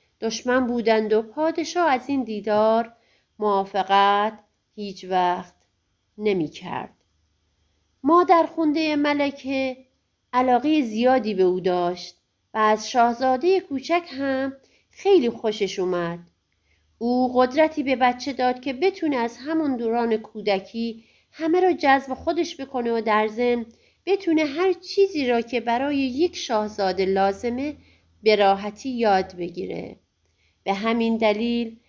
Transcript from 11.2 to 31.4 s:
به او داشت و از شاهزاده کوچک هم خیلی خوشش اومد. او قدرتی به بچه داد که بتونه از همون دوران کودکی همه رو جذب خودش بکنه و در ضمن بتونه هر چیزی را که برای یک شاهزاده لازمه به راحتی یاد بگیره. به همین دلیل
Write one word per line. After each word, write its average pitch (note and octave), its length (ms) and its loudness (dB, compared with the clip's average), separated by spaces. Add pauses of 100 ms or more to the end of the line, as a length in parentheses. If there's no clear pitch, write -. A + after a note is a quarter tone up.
به F#3 100 2
او F#3 160 2
داشت F3+ 560 -2 (380)
و G#3+ 40 -4
از G#3+ 320 2
شاهزاده C4 720 2
کوچک E4+ 500 -4
هم C4+ 440 -4 (360)
خیلی F4 400 2
خوشش G#3+ 500 -4
اومد. F3 400 -2 (760)
او B3 420 0
قدرتی D4 440 2
به C4 120 0
بچه B3 380 0
داد B3+ 260 -2
که C4+ 140 -6
بتونه D#4+ 420 -2
از A#3 220 -4
همون D4 380 -2
دوران A3+ 420 -2
کودکی A3 840 -4 (280)
همه E4 300 0
رو F#4 120 4
جذب C4+ 400 2
خودش D#4+ 480 -4
بکنه A#3+ 360 -2
و A3+ 40 -2
در G#3+ 260 2
ضمن A#3+ 380 -2 (400)
بتونه E4+ 400 0
هر E4+ 280 0
چیزی F4 540 0
را A#3+ 140 2
که A#3 180 -2
برای B3 380 -2
یک C4+ 380 0
شاهزاده G#3 720 -2
لازمه G3+ 680 -2 (480)
به G#3+ 120 6
راحتی G3+ 540 0
یاد G#3 460 2
بگیره. F3 640 -10 (640)
به G3 100 0
همین A3+ 440 0
دلیل A3+ 720 0